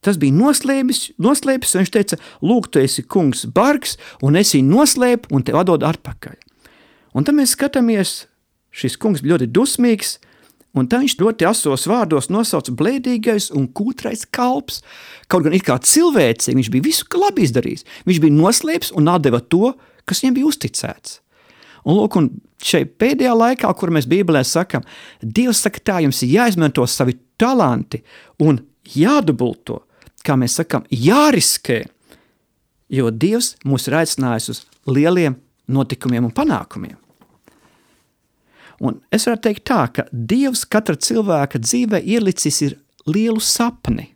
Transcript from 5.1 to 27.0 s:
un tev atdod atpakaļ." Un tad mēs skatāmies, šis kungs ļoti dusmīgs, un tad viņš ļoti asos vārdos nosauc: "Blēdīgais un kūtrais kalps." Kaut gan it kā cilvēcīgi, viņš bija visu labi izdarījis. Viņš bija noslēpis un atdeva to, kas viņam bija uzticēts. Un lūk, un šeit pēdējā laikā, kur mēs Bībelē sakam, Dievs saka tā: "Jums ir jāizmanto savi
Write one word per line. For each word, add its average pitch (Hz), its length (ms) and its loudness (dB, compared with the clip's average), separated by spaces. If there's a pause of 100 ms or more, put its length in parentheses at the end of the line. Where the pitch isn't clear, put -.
un 135 140 0
tev 139 160 0
atdod 175 240 2
atpakaļ." - 520 -6 (760)
Un 135 80 0
tad 294 140 2
mēs 269 180 2
skatāmies, 233 720 0 (500)
šis - 240 -6
kungs 175 240 0
ļoti 147 240 0
dusmīgs, 233 680 0 (580)
un 127 160 0
tad 254 140 0
viņš - 160 -2
ļoti 214 260 0
asos 147 400 0
vārdos 170 420 0
nosauc: 180 460 -2
"Blēdīgais 233 800 -2
un 135 120 0
kūtrais 226 640 -6
kalps." 254 500 -4 (460)
Kaut 180 160 0
gan 151 100 2
it 190 100 -2
kā 127 160 0
cilvēcīgi, 170 800 2
viņš 113 140 0
bija 127 120 0
visu 320 220 -2 (100)
labi 370 300 2
izdarījis. 123 400 -2 (200)
Viņš 175 140 2
bija 151 140 6
noslēpis 233 580 2
un 151 160 2
atdeva 143 320 2
to, 202 340 0 (320)
kas - 160 -4
viņam 254 140 2
bija 277 140 2
uzticēts. - 720 -8 (680)
Un 180 140 4
lūk, 208 180 0
un 151 120 2 (360)
šeit - 340 0
pēdējā 254 380 2
laikā, 233 400 2
kur 170 160 -2
mēs 143 160 0
Bībelē 170 340 2
sakam, 165 400 -2 (380)
Dievs 220 400 0
saka - 180 -4
tā: 185 220 -2
"Jums 139 220 0
ir 127 160 0
jāizmanto 165 480 2
savi 123 300 -2 (200)